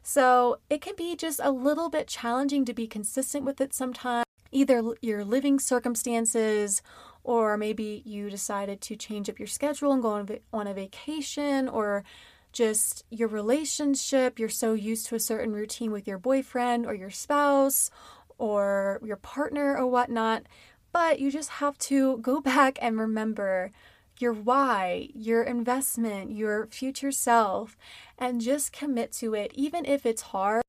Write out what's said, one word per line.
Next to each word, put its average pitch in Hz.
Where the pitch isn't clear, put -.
So 247
it 294
can 403
be 339
just 320
a 277
little 294
bit 311
challenging 269
to 233
be 226
consistent 269
with 277
it 269
sometimes. 247
Either 269
l-, 226
your 208
living 269
circumstances, 226
or 220
maybe 214
you 208
decided 202
to -
change 214
up 208
your 208
schedule 285
and 262
go 220
on 208
va-, 208
on 208
a 202
vacation, 277
or 202
just -
your 226
relationship, 262
you're 220
so 220
used 220
to 233
a 220
certain 220
routine 214
with 208
your 196
boyfriend 247
or 220
your 196
spouse 277
or 202
your 208
partner 285
or 262
whatnot, 226
but 330
you 277
just 294
have 285
to 269
go 254
<laughs> 262
back 269
and 226
remember 214
your 240
why, 214
your 226
investment, 233
your 214
future 269
self, 220
and 247
just 269
commit 269
to 220
it, 208
even 302
if 277
it's 226
hard. 202